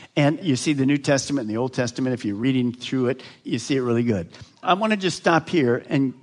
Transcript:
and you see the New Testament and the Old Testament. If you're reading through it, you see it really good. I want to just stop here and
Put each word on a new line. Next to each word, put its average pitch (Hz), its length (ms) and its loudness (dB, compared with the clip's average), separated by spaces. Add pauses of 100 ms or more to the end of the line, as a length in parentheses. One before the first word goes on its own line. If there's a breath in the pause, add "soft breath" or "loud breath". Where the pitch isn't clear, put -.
(180 loud breath)
and 147 260 4
you 147 140 2
see 160 160 0
the 135 120 2
New 143 140 4
Testament 139 480 0
and 107 40 -4
the 110 80 -2
Old 123 160 -2
Testament. 127 380 -2
If 120 120 -4
you're 104 100 -2
reading 123 380 2
through 127 340 -2
it, 127 160 -2 (220 loud breath)
you 160 140 -2
see 139 180 -2
it 131 60 0
really 120 200 2
good. 101 260 0 (360 loud breath)
I 180 100 -4
want 214 160 -2
to 214 60 0
just 185 200 -4
stop 165 320 0
here 127 400 0
and 135 240 0 (100)